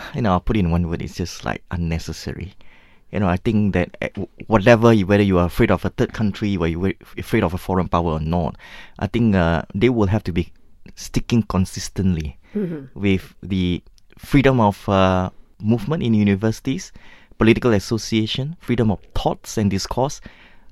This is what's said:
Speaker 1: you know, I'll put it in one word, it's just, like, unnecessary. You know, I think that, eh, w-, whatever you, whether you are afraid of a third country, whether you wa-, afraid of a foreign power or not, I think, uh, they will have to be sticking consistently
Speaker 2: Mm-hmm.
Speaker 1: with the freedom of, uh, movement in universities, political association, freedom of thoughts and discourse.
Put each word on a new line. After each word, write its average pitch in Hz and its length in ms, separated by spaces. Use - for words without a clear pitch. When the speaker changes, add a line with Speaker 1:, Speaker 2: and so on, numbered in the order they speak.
Speaker 1:
you 143 80
know, 104 100
I'll 90 80
put 110 160
it 107 40
in 87 100
one 87 180
word, 82 140
it's - 140
just, - 280
like, 53 280
unnecessary. - 800
You - 80
know, 104 80
I 87 80
think 104 380
that, 90 280
eh, - 120
w-, 98 140
whatever 113 440
you, 101 140
whether 104 160
you 95 160
are 87 80
afraid 101 240
of 92 140
a 90 60
third - 220
country, 104 440
whether 82 140
you 82 100
wa-, 95 120
afraid - 280
of 82 100
a - 40
foreign 92 300
power 85 240
or 78 80
not, 80 360
I - 80
think, 113 300
uh, 85 260
they 101 140
will 113 200
have 104 160
to 92 80
be 85 200
sticking - 460
consistently 92 960
Speaker 2:
Mm-hmm. 165 440
Speaker 1:
with 95 440
the 90 400
freedom 131 440
of, 104 280
uh, 92 420
movement 120 440
in 117 100
universities, 107 800
political 113 340
association, 110 880
freedom 117 320
of 87 80
thoughts - 440
and 101 120
discourse. - 500